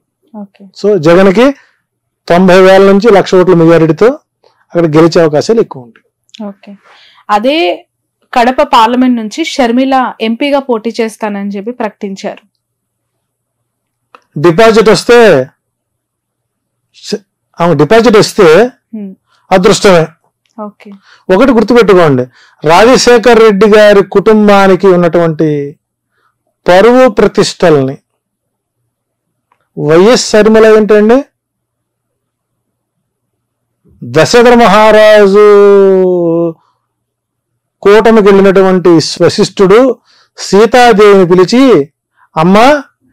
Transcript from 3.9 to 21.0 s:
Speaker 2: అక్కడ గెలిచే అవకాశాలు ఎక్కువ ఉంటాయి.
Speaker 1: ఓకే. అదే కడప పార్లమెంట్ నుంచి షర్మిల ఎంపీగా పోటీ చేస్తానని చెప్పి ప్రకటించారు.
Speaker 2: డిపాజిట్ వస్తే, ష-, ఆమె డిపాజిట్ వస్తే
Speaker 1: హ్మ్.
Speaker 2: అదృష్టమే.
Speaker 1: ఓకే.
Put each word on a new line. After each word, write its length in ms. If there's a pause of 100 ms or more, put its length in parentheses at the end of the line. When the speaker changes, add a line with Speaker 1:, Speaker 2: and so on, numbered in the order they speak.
Speaker 2:
అక్కడ 220
గెలిచే 260
అవకాశాలు 380
ఎక్కువ 220
ఉంటాయి. 640
Speaker 1:
ఓకే. 280 (560)
అదే 560 (480)
కడప 280
పార్లమెంట్ 540
నుంచి 280
షర్మిల 760
ఎంపీగా 380
పోటీ 420
చేస్తానని 500
చెప్పి 220
ప్రకటించారు. 760 (1900)
Speaker 2:
డిపాజిట్ 480
వస్తే, 600 (1500)
ష-, 220 (440)
ఆమె 140
డిపాజిట్ 420
వస్తే 460 (320)
Speaker 1:
హ్మ్. 200 (380)
Speaker 2:
అదృష్టమే. 540 (560)
Speaker 1:
ఓకే. 280 (440)